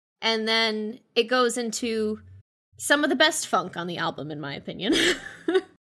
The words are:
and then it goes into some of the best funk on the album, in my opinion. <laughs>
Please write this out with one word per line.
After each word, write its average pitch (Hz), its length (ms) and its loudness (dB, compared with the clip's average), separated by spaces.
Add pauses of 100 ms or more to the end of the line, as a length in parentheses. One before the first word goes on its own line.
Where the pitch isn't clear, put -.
(200)
and 220 280 0
then 220 520 0 (160)
it 233 100 4
goes 247 340 2
into 220 640 -2 (560)
some 294 260 2
of 294 80 2
the 285 40 2
best 311 300 2
funk 185 320 -2
on 170 80 -6
the 175 120 -6
album, 165 340 -4
in 151 80 -8
my 143 160 -8
opinion. 208 400 -2 (520)
<laughs> 370 160 2 (220)